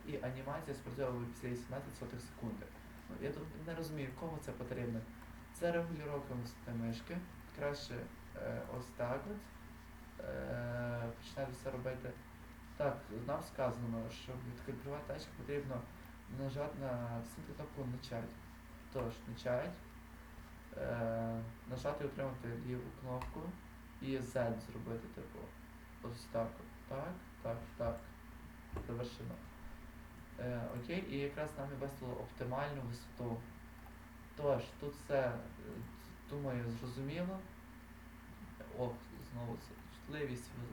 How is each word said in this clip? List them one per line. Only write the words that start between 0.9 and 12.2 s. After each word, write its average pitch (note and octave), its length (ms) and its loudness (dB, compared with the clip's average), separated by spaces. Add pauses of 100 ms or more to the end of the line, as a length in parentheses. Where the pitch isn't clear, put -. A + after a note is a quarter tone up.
після B2 220 -2
вісімнадцять B2 460 -2
сотих A#2+ 260 -4
секунди. G#2 440 -2 (440)
Ну, - 120 -6
я C#3+ 100 2
тут D#3+ 360 -4
не E3 80 0
розумію, D3+ 340 0 (100)
кому D#3+ 180 0
це - 140 -2
потрібно. A#2+ 480 2 (540)
Це E3+ 180 6
регулювання D3+ 680 4
висоти A#2+ 300 -4
мишки. A#2 460 2 (380)
Краще, C#3+ 400 2 (400)
е, A#2+ 260 2 (160)
ось B2 80 -2 (120)
так B2 240 4 (100)
от. G#3 60 0 (880)
Е, A#2+ 920 2
починати C3+ 340 0
все C3 200 0
робити. B2+ 400 0 (680)